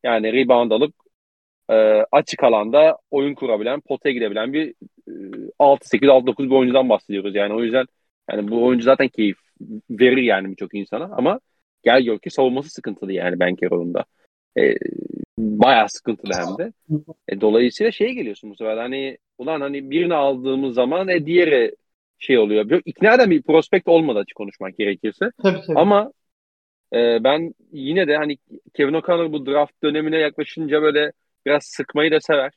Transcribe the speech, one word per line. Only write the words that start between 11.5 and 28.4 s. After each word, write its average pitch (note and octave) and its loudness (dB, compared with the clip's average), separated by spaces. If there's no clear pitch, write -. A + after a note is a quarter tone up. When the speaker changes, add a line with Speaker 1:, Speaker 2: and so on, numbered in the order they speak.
Speaker 1:
gel B2 4
gör A2+ -2
ki - -14
savunması C3+ -2
sıkıntılı G2 -10
yani F2+ -4
Banchero'nun F2+ -2
da. - -4
E, B1+ 2
bayağı A2 2
sıkıntılı - -8
hem F2+ -6
de. G#3 -8
E, - -6
dolayısıyla A#2+ 2
şeye A#3+ -2
geliyorsun A2+ -12
bu G2 -20
sefer A2 -6
de A#2 -8
hani C3+ -8
ulan C#3+ -6
hani C#3 -8
birini E3+ 0
aldığımız C3+ -2
zaman, D3+ 0
e, E3+ 0
diğeri D#3 2
şey C3 2
oluyor. G#2+ 2
Bir, E3 2
ikna G#3 2
eden A#3+ 4
bir D3+ 2
prospekt D#3+ 2
olmadı D#3+ 2
açık - -8
konuşmak G2 -12
gerekirse. G#2+ -4
Speaker 2:
Tabii, F#3 0
tabii. D#3 2
Speaker 1:
Ama, G3+ 2
e, A#2 2
ben D#3 0
yine D#3 -2
de D3 0
hani D3 -4